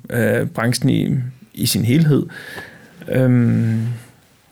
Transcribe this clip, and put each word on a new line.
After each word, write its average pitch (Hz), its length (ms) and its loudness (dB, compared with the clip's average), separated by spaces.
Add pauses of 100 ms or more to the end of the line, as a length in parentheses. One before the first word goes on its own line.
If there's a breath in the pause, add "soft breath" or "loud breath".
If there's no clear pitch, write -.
(100)
øh, 113 360 0
branchen 123 440 -2
i, 113 180 0 (460)
i - 120 -4
sin 113 180 0
helhed. 143 380 4 (880 loud breath)
Øhm, 117 680 2 (720 loud breath)